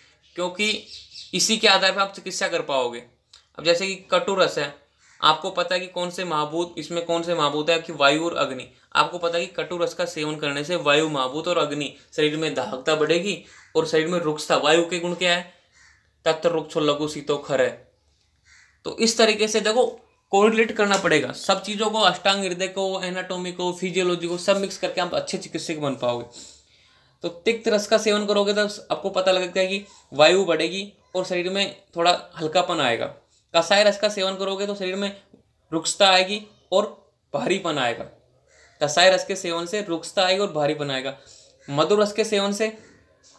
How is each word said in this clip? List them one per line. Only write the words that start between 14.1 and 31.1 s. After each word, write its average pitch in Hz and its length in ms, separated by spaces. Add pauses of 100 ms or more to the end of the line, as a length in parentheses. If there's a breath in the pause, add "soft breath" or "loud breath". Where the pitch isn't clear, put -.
रुक्षता, 151 380
वायु 165 320
के 175 100
गुण 175 160
क्या 175 200
है? 180 180 (720 soft breath)
तत्र 160 240
रुक्षो 160 300
लघु 147 280
शीतो 143 300
खर 131 240
है। - 300 (920 soft breath)
तो - 120
इस 226 200
तरीके 214 300
से 220 140
देखो, 226 380 (340)
कोरिलेट 220 380
करना 202 260
पड़ेगा। 156 360
सब 190 300
चीज़ों 208 260
को, 214 120
अष्टांग 196 400
हृदय 180 280
को, 190 340
एनाटॉमी 180 480
को, 180 220
फिजियोलॉजी 175 540
को, 175 120
सब 196 180
मिक्स 196 200
करके 180 240
आप 175 140
अच्छे 147 220
चिकित्सक 160 420
बन 139 180
पाओगे। 120 280 (960 loud breath)
तो 170 60 (120)
तिक्त 226 260
रस 208 200
का 220 120
सेवन 208 260
करोगे 202 280
तो 208 100
आपको - 480
पता 190 200
लगता 185 280
है 185 80
कि 196 180 (260 loud breath)
वायु 165 340
बढ़ेगी 170 460 (240)